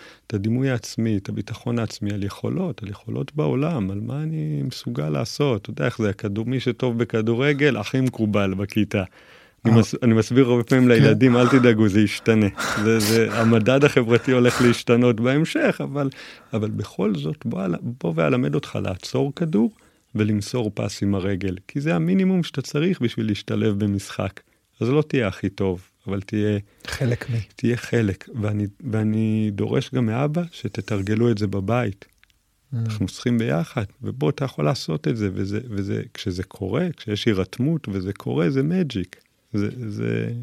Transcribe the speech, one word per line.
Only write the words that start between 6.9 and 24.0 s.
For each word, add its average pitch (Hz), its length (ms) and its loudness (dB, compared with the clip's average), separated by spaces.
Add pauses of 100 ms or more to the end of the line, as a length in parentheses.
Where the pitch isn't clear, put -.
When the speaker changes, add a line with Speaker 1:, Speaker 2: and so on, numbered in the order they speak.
Speaker 1:
בכדורגל, 120 800 2
הכי 131 240 -2
מקובל 104 520 0
בכיתה. 101 500 -2 (640)
אני 113 80 6
Speaker 2:
אה. 113 60 10
Speaker 1:
מס-, - 240 2
אני 113 100 6
מסביר 120 360 6
הרבה 120 140 4
פעמים 127 200 4
Speaker 2:
כן. 123 60 6
Speaker 1:
לילדים, 117 480 8
"אל 123 120 6
תדאגו, 120 400 6
זה 104 120 6
ישתנה." 107 460 2 (360)
זה, 113 160 4
זה, 107 420 2
המדד 117 420 6
החברתי 120 480 4
הולך 123 300 4
להשתנות 120 600 4
בהמשך, 160 640 0
אבל, 139 260 -4 (440)
אבל 107 160 -2
בכל 180 460 -4
זאת, 151 300 -6
בוא 180 160 -4
על-, 170 200 -2
בוא - 340 -6
ואלמד 143 400 0
אותך 143 280 -4
לעצור 127 520 -4
כדור 196 360 0 (440)
ולמסור 107 580 -2
פס 107 300 -6
עם 98 120 2
הרגל, 95 400 -4 (120)
כי 143 140 -8
זה 165 140 -2
המינימום 185 480 2
שאתה - 180 -6
צריך 165 400 -2
בשביל 113 260 -2
להשתלב 107 520 -2
במשחק. 101 600 -4 (420)